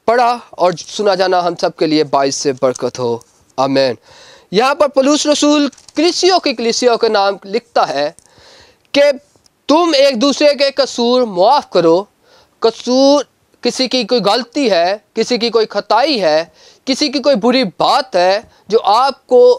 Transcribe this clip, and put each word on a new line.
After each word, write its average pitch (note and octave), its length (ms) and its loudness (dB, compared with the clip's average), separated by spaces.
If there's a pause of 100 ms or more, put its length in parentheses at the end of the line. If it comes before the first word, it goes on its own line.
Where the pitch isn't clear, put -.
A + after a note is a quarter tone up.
पढ़ा A#3+ 260 2 (260)
और F3 180 0
सुना G#3 380 -4
जाना F#3 260 0
हम F3 160 -2
सब F3 200 -4
के F3 100 -2
लिए D3+ 200 0
बाइस C#3 320 -2
से C#3+ 160 -4
बरकत B2+ 440 -4
हो। A#2 240 -6 (360)
आमीन। C3 380 0 (560)
यहाँ B3+ 220 0
पर D4+ 140 0
पौलुस C#4 380 0
रसूल D4 440 0 (260)
कलीसियों F4 420 0
की, D4 160 -2
कलीसियों A#3 420 0
के A3+ 140 0
नाम G3 360 0
लिखता G#3 380 -2
है D3 300 -4 (800)
कि C#4+ 160 4 (580)
तुम E4 280 2
एक C#4 220 2
दूसरे C#4+ 360 2
के C#4 180 0
कसूर B3 540 0
मुआफ़ A3 460 0
करो। E3+ 360 2 (540)
कसूर C4 640 0 (360)
किसी B3 260 -4
की B3+ 160 -2
कोई A#3+ 180 -2
गलती A#3+ 460 -2
है, F#3 360 -2 (120)
किसी A3+ 220 -2
की A#3 120 -4
कोई A3 160 0
खताई A#3+ 520 -2
है, E3 340 0 (340)
किसी C4+ 220 -2
की C#4 120 -4
कोई C#4+ 160 2
बुरी A#3+ 280 0
बात G3+ 520 -2
है F#3 340 0 (200)
जो G#3+ 80 2
आपको B3 600 0 (180)